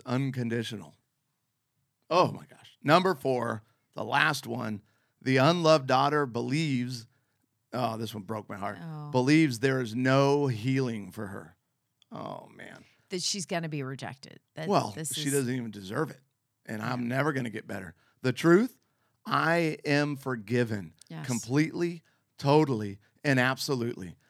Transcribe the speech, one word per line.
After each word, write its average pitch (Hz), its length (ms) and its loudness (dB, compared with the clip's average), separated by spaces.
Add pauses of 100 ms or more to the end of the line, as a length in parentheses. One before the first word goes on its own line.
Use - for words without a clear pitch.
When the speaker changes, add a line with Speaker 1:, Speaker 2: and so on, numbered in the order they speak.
Speaker 1:
unconditional. 120 920 -4 (1120)
Oh 160 220 4
my - 140 -14
gosh. - 380 -20
Number 180 300 4
four, 120 500 -2 (300)
the - 120 -8
last 143 420 0
one, 113 340 -6 (400)
the 131 160 2
unloved 156 500 4
daughter 143 380 2
believes, 123 840 -4 (640)
oh, 117 240 -4
this 110 160 -8
one 104 100 -10
broke 107 260 -8
my 104 80 -10
heart, 101 240 -8
Speaker 2:
Oh. 151 300 -12
Speaker 1:
believes 135 480 4
there 131 220 2
is 110 140 -6
no 139 520 4
healing 117 640 -2
for 104 160 -10
her. 95 280 -14 (560)
Oh, - 440 -12
man. 92 280 -18 (260)
Speaker 2:
That 180 120 -6
she's 190 240 -4
gonna 170 240 -4
be 147 140 -6
rejected. 131 560 -12 (160)
That 160 140 -8
Speaker 1:
Well, 147 220 2
Speaker 2:
this 147 220 -8
Speaker 1:
she 151 140 -6
Speaker 2:
is 139 60 0
Speaker 1:
doesn't 131 200 0
even 117 180 -4
deserve 101 380 -6
it. - 120 -18 (440)
And 107 160 -8
I'm 123 200 -4
Speaker 2:
Yeah. 120 60 -4 (100)
Speaker 1:
never 143 160 0
gonna 127 160 -4
get 107 180 -12
better. 95 280 -12 (260)
The 127 120 0
truth, 175 440 4 (480)
I 160 600 2
am 147 300 2
forgiven 113 800 -2 (160)
Speaker 2:
Yes. 156 180 -10
Speaker 1:
completely, 156 760 0 (380)
totally, 135 600 4 (240)
and 135 160 4
absolutely. 123 760 -2 (140)